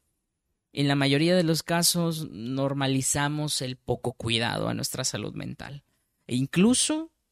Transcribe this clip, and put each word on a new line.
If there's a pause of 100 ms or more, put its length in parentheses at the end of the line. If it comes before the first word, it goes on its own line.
(720)
En
la
mayoría
de
los
casos,
normalizamos
el
poco
cuidado
a
nuestra
salud
mental (420)
e
incluso (200)